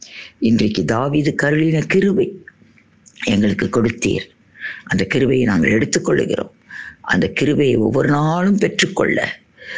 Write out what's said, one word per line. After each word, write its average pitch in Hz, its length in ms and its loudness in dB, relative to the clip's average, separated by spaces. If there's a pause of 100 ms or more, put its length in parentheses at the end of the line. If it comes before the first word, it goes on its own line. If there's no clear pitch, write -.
(380)
இன்றைக்கு 107 460 2
தாவீது 139 580 0
கருளின 151 440 2
கிருபை - 580 0 (800)
எங்களுக்கு 104 480 0
கொடுத்தீர். - 580 -2 (540)
அந்த 95 200 -2
கிருபையை 131 420 2
நாங்கள் 95 260 2
எடுத்துக்கொள்ளுகிறோம். - 800 0 (500)
அந்த 110 280 0
கிருபையை 135 480 2
ஒவ்வொரு 117 320 2
நாளும் 160 500 2
பெற்றுக்கொள்ள, - 840 -2 (380)